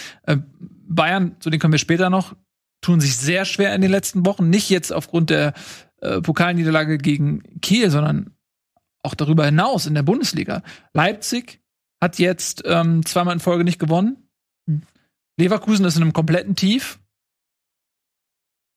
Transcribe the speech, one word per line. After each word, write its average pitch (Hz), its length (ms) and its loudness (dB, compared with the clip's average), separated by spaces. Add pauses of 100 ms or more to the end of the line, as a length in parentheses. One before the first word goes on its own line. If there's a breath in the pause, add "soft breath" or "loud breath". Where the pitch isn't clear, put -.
(240 loud breath)
Äh, 147 140 0 (220)
Bayern, 170 840 -2
zu 165 80 -4
denen 156 100 0
kommen 156 140 4
wir 151 60 4
später 180 300 0
noch, 185 260 -2 (460)
tun 170 200 4
sich 131 160 0
sehr 175 280 -2
schwer 202 300 -2
in 185 60 0
den 190 100 2
letzten 190 340 0
Wochen. 190 240 2
Nicht 202 200 2
jetzt 180 240 0
aufgrund 160 360 -2
der, 147 240 0 (480 loud breath)
äh, - 200 -2
Pokalniederlage 160 800 0
gegen 147 600 -2
Kiel, 214 280 2
sondern 147 420 0 (680)
auch 139 140 -8
darüber 151 300 2
hinaus 175 420 2
in 151 80 -2
der 143 80 0
Bundesliga. 202 580 -2 (320 loud breath)
Leipzig 214 680 -4 (420)
hat 175 180 -2
jetzt, - 460 -2
ähm, 165 400 2
zweimal 175 280 0
in 170 80 -2
Folge 175 240 0
nicht 175 140 -2
gewonnen. 180 500 -2 (1080)
Leverkusen 196 480 2
ist 165 120 0
in 165 60 2
einem 160 100 2
kompletten 170 420 0
Tief. 214 440 -2 (1800)